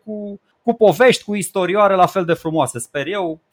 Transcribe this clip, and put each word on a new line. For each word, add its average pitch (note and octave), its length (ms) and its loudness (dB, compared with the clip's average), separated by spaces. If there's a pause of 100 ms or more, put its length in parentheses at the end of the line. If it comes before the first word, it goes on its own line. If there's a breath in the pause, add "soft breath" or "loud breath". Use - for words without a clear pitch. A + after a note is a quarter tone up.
cu, G#3 340 -14 (240)
cu A#3 100 -2
povești, G#3+ 500 4
cu G#3 120 -6
istorioare G3 600 0
la F3+ 100 4
fel F#3 200 -4
de E3 80 0
frumoase, D#3 460 -4
sper C#3+ 280 -8
eu F3 340 -6 (120)